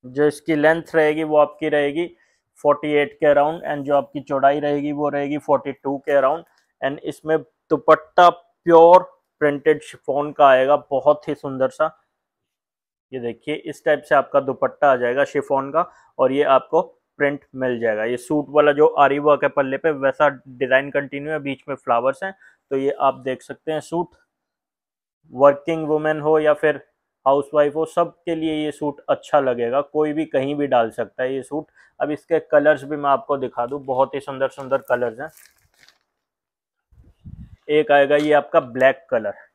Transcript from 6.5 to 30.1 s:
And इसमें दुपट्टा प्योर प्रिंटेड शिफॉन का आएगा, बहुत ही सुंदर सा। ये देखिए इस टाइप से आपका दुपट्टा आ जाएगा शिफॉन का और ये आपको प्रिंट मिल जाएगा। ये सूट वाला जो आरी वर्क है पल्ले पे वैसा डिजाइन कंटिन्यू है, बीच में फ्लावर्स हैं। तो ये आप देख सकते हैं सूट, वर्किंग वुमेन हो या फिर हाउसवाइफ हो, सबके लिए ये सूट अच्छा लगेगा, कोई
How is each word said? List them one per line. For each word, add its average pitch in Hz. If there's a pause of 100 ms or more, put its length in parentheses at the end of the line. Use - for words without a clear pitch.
And 135
इसमें 156 (340)
दुपट्टा 160
प्योर 170 (380)
प्रिंटेड 147
शिफॉन 143
का 143
आएगा, 131
बहुत 143
ही 147
सुंदर 131
सा। 156 (1200)
ये 127
देखिए 120
इस -
टाइप 147
से 151
आपका 139
दुपट्टा 135
आ 127
जाएगा 123
शिफॉन 139
का 165 (280)
और 131
ये 143
आपको 135 (360)
प्रिंट 143 (120)
मिल 127
जाएगा। 110
ये 120
सूट 147
वाला 147
जो 151
आरी 143
वर्क 147
है 139
पल्ले 135
पे 160
वैसा 135 (200)
डिजाइन 131
कंटिन्यू 143
है, 151
बीच 139
में 135
फ्लावर्स 127
हैं। 190 (360)
तो 139
ये 139
आप 135
देख 131
सकते -
हैं 156
सूट, 170 (1200)
वर्किंग 143
वुमेन 156
हो 156
या 151
फिर 147 (420)
हाउसवाइफ 143
हो, 160
सबके 170
लिए 160
ये 151
सूट 147
अच्छा 147
लगेगा, 123
कोई 151